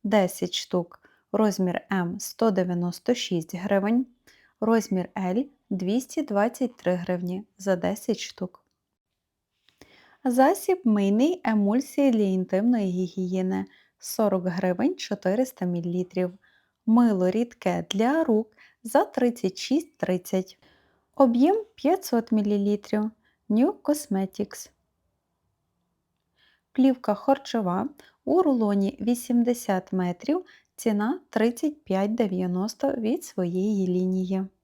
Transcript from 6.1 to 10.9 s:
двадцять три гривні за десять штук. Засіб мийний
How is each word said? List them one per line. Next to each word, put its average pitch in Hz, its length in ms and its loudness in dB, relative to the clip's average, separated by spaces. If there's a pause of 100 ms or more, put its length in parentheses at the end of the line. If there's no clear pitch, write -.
двадцять 233 540 -2
три - 160 -2
гривні 180 520 -4 (140)
за 190 180 0
десять 185 440 -4
штук. - 440 -12 (1600)
Засіб 285 600 2
мийний 220 600 2